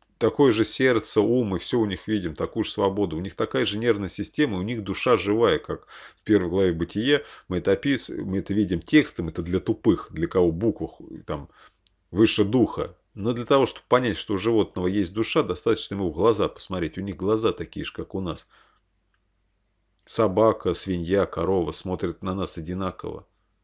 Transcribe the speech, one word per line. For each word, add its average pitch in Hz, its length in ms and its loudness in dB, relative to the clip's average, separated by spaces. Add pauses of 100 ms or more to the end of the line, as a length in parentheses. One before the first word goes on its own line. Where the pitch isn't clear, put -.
(180)
такое 120 340 4
же 107 120 2
сердце, 120 560 2
ум, 110 360 2
и 87 40 -4
всё - 200 -2
у 110 60 2
них 95 220 -6
видим, 90 280 -2
такую - 280 -4
же - 80 -4
свободу. 98 460 -2
У - 20 -4
них 90 160 -10
такая 120 300 -2
же 107 120 -4
нервная 107 300 0
система, 104 500 -2
у 87 40 -2
них 110 220 -6
душа 98 340 2
живая, 101 400 2
как - 300 -8 (280)
в - 80 -20
первой 95 260 4
главе 92 240 2
Бытия. 113 500 0 (260)
Мы 90 80 -2
это 98 160 2
опис-, 135 360 -2
мы 98 280 -6
это 95 160 -4
видим 92 280 0
текстом, - 480 2
это 87 120 -6
для 87 180 -2
тупых, - 520 0
для 82 160 -2
кого 87 240 2
буква 82 360 -2
ху-, - 220 -20 (160)
там, 73 240 -8 (640)
выше 107 340 4
духа. 101 500 0 (200)
Но 113 180 -4
для 117 120 -6
того, 135 200 4
чтобы - 240 -8
понять, 123 280 4
что - 180 -4
у - 20 0
животного 98 500 0
есть 95 260 0
душа, 113 300 0
достаточно 101 520 -2
ему 92 160 -2
в - 20 -16
глаза 101 340 2
посмотреть. 90 500 -6
У 92 40 -6
них 95 160 -8
глаза 107 340 0
такие 78 340 -10
же, - 80 -10
как - 220 -10
у 95 60 -4
нас. 80 260 -8 (1600)
Собака, 104 640 2
свинья, 90 520 0
корова 87 460 -2
смотрят 90 500 -6
на 95 140 -4
нас 92 220 -6
одинаково. 90 680 -8 (380)